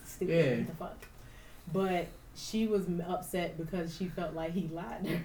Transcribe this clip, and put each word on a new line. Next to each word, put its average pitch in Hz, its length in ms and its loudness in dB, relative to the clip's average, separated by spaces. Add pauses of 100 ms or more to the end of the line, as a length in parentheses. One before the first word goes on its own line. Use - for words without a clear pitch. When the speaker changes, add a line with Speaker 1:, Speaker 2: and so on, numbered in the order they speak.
Speaker 1:
stupid. 160 280 0
Speaker 2:
Yeah. 143 240 8
Speaker 1:
What 117 100 2
the - 80 -6
fuck? - 300 -10 (680)
But 185 340 4 (300)
she 220 320 2
was 196 180 4
m-, 170 220 2
upset 180 500 -2
because 165 380 -2
she 185 100 -2
felt 165 280 -4
like 165 180 -2
he 175 200 0
lied 180 320 -6
to 165 200 2